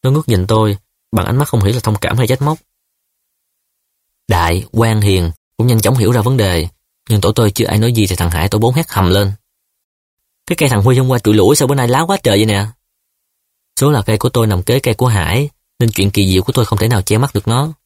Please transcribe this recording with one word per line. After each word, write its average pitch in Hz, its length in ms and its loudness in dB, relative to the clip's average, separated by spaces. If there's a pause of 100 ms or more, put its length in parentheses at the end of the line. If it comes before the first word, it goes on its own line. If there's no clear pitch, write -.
Nó 135 80 0
ngước 151 180 -2
nhìn 95 180 0
tôi, 107 300 0 (360)
bằng 98 140 -2
ánh 123 100 -2
mắt 143 120 0
không 104 160 0
hiểu 101 100 0
là 123 60 -4
thông 107 200 -2
cảm 117 180 -2
hay 127 80 0
trách 127 160 -2
móc. 151 160 -2 (1700)
Đại, 87 440 0
Quang, 110 280 2
Hiền 95 300 2 (260)
cũng 117 100 0
nhanh 120 140 2
chóng 131 160 2
hiểu 120 160 2
ra 120 80 2
vấn 123 160 0
đề, 87 320 0 (400)
nhưng 107 120 2
tổ 98 120 2
tôi 110 180 2
chưa 110 160 -2
ai - 120 -2
nói 113 140 2
gì 110 140 2
thì 92 100 -4
thằng 87 140 0
Hải 85 180 -2
tổ 107 100 -2
bốn 117 160 2
hét 160 160 -2
hầm 92 200 0
lên: 98 220 2 (1120)
"Cái 175 100 -4
cây 147 120 0
thằng 113 140 2
Huy 123 160 4
hôm 131 100 0
qua 131 100 0
trụi 107 160 2
lủi 107 220 4
sao 123 120 0
bữa 139 60 0
nay 127 140 0
láo 135 180 0
quá 196 160 -2
trời 101 160 2
vậy 107 80 2
nè?" 101 200 -2 (1120)
Số 139 100 2
là 123 120 0
cây 110 160 -2
của 127 100 -2
tôi 117 180 0
nằm 95 160 0
kế 123 180 0
cây 117 140 -2
của 123 120 0
Hải, 117 440 -2 (280)
nên 117 120 2
chuyện 101 200 -2
kỳ 98 220 0
diệu 92 100 2
của - 100 -4
tôi 120 120 0
không 104 140 -2
thể 107 100 0
nào 113 140 0
che 107 160 0
mắt 135 160 -2
được 101 140 -4
nó. 135 240 -2 (140)